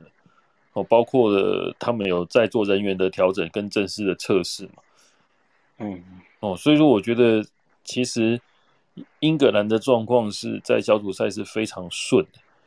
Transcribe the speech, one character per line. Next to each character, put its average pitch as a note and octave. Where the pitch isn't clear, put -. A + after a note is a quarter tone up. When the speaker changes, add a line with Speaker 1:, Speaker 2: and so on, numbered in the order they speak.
Speaker 1:
了。 D#2
哦， G2
包 A#2
括 A#2+
了 F#2+
他 A#2
们 G#2
有 F2
在 A2+
做 G#2+
人 G2+
员 G2
的 F#2
调 F#2+
整 F#2
跟 G#2
正 G2
式 G#2
的 F2+
测 G2
试 -
嘛。 -
Speaker 2:
嗯。 G2+
Speaker 1:
哦， G2
所 D3+
以 D3+
说 D#3
我 A#2
觉 A#2
得 A2+
其 -
实 A#2
英 D#3
格 C3+
兰 G#2
的 A2
状 A2+
况 A#2
是 G#2+
在 A2+
小 G#2+
组 G#2
赛 A2
是 G2+
非 A2
常 F#2
顺 -
的。 -